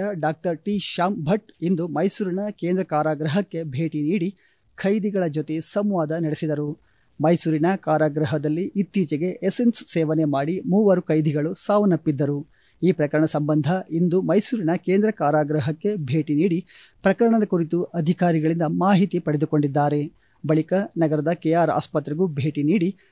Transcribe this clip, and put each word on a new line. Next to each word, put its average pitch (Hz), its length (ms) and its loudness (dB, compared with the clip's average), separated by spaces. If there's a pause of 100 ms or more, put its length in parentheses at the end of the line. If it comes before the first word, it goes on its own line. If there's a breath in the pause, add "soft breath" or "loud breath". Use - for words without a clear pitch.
(120)
ಡಾಕ್ಟರ್ 180 460 -4
ಟಿ 208 200 -4
ಶ್ಯಾಮ್ 175 460 -4
ಭಟ್ 196 280 -2 (100)
ಇಂದು 170 260 0
ಮೈಸೂರಿನ 180 520 -2 (100)
ಕೇಂದ್ರ 185 320 -2
ಕಾರಾಗೃಹಕ್ಕೆ 156 800 -2
ಭೇಟಿ 151 400 -4
ನೀಡಿ 175 340 -2 (400)
ಖೈದಿಗಳ 196 500 0
ಜೊತೆ 156 340 -4
ಸಂವಾದ 190 500 -2
ನಡೆಸಿದರು. 151 680 -4 (460)
ಮೈಸೂರಿನ 165 420 2 (100)
ಕಾರಾಗೃಹದಲ್ಲಿ 156 1000 -2
ಇತ್ತೀಚೆಗೆ 170 500 -2
ಎಸೆನ್ಸ್ 196 680 -2
ಸೇವನೆ 160 320 0
ಮಾಡಿ 139 360 0
ಮೂವರು 185 420 4
ಖೈದಿಗಳು 156 520 0
ಸಾವನ್ನಪ್ಪಿದ್ದರು. 156 1040 0 (220)
ಈ 180 100 4
ಪ್ರಕರಣ 156 320 2
ಸಂಬಂಧ 151 420 0 (240)
ಇಂದು 175 320 2
ಮೈಸೂರಿನ 180 540 0
ಕೇಂದ್ರ 208 340 0
ಕಾರಾಗೃಹಕ್ಕೆ 151 840 0
ಭೇಟಿ 151 380 -2
ನೀಡಿ 175 320 0 (360 loud breath)
ಪ್ರಕರಣದ 226 420 4
ಕುರಿತು 170 380 0
ಅಧಿಕಾರಿಗಳಿಂದ 170 840 0
ಮಾಹಿತಿ 180 520 2
ಪಡೆದುಕೊಂಡಿದ್ದಾರೆ. 147 920 0 (340)
ಬಳಿಕ 156 260 0 (240)
ನಗರದ 156 340 0
ಕೆ 165 220 0
ಆರ್ 165 180 2
ಆಸ್ಪತ್ರೆಗೂ 151 560 -2
ಭೇಟಿ 143 360 -2
ನೀಡಿ 165 340 2 (160 soft breath)